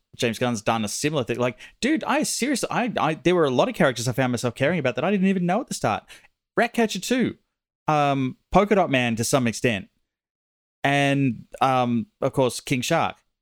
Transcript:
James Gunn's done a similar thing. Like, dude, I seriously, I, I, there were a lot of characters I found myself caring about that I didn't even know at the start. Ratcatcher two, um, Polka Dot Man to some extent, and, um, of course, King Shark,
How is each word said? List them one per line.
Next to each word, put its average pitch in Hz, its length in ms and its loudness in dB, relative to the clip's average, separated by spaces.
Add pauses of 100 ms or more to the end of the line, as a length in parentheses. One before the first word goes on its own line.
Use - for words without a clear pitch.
(160)
James 117 240 -2
Gunn's 120 200 -2
done 113 240 -2
a 104 40 -4
similar 147 340 -2
thing. 113 160 -4
Like, 123 180 -2 (240)
dude, 294 220 0
I 262 220 -2
seriously, 247 440 -2
I, 202 300 -2
I, 156 160 0
there 175 220 2
were 165 80 4
a 139 60 2
lot 139 180 2
of 247 80 -6
characters 127 320 2
I 123 40 0
found 123 200 0
myself 120 240 -4
caring 160 240 0
about 123 160 -2
that 131 80 -2
I 190 80 0
didn't 190 160 2
even 185 180 0
know 185 140 0
at 294 80 -8
the - 60 -8
start. 107 280 -2 (540)
Ratcatcher 226 420 0
two, 240 380 -2 (500)
um, 143 520 0 (120)
Polka 202 240 4
Dot 175 160 4
Man 123 240 2
to 113 80 -2
some 127 240 2
extent, 107 420 -2 (960)
and, 139 600 0 (160)
um, 123 460 0 (140)
of 131 120 -2
course, 127 280 0
King 131 200 -2
Shark, 131 360 -2 (260)